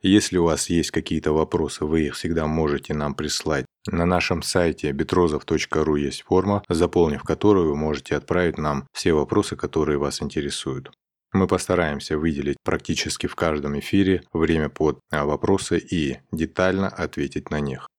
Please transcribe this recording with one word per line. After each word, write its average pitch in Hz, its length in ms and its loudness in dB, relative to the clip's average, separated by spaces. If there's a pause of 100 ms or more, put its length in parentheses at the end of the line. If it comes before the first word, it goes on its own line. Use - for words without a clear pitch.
Если 98 360 4
у 87 80 4
вас 80 260 0
есть 85 220 0
какие-то 80 400 -2
вопросы, 78 520 0
вы 80 180 2
их 71 120 -2
всегда 80 320 -2
можете 78 480 -2
нам 73 200 -4
прислать. 73 520 -2 (200)
На 85 200 0
нашем 90 360 0
сайте 80 500 0
бетрозов 78 520 2
точка 78 380 0
ру 76 140 2
есть 71 260 -4
форма, 95 460 2
заполнив 82 560 2
которую 90 460 4
вы 71 60 0
можете 76 380 -4
отправить 82 440 0
нам 73 340 -2
все 85 220 0
вопросы, 76 420 0
которые 73 420 0
вас 71 240 -4
интересуют. 69 720 -6 (400)
Мы 95 160 2
постараемся 82 680 0
выделить 71 460 -2
практически - 640 -4
в - 80 -6
каждом 73 460 -2
эфире 95 420 2 (100)
время 80 360 2
под, 76 320 0 (100)
а, 73 140 0
вопросы 82 540 0
и 73 400 -2 (120)
детально 92 580 0
ответить 73 600 -6
на 76 80 -2
них. 69 300 -6 (100)